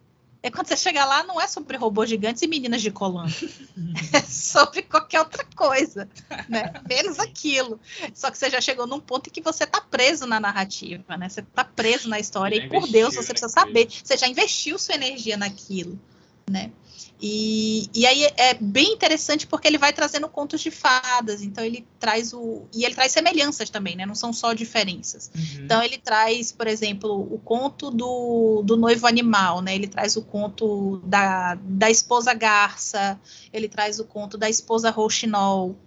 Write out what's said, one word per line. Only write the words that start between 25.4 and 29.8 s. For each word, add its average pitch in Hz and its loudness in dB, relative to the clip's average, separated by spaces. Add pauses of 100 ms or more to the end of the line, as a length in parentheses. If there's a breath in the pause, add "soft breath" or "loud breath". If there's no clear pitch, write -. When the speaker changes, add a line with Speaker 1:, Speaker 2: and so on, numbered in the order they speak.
Speaker 1:
Então 226 2
ele 247 -2
traz, 226 0
por 226 -6
exemplo, 208 -2
o 220 -6
conto 269 -4
do, 233 2
do 214 4
noivo 233 4
animal, 208 4
né? 190 -2
Ele 202 -2